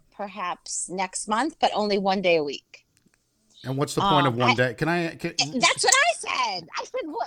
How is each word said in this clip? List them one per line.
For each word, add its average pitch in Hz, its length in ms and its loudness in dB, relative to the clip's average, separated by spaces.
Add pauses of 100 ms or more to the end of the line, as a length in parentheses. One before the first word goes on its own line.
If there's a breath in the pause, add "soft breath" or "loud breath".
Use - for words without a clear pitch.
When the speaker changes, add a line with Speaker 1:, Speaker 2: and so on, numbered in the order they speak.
(140)
Speaker 1:
perhaps 190 760 -8
next 185 380 -6
month, 240 340 -2
but 240 140 4
only 202 240 0
one 190 240 0
day 175 140 6
a 151 80 2
week. - 420 -12 (760)
Speaker 2:
And 131 120 -4
what's 135 180 0
the 185 80 0
point 156 240 6
Speaker 1:
Um, 123 80 2
Speaker 2:
of - 20 -4
one 123 140 4
Speaker 1:
I - 40 4
Speaker 2:
day? 123 200 2
Can 156 140 -2
I, 170 280 -2
can 170 140 -6 (100)
Speaker 1:
Eh, 151 140 -2
that's 339 300 2
what - 100 4
I 622 240 4
said. 381 500 -6 (100)
I 508 60 -6
said, 494 220 -8
"Well, 311 100 -10 (100)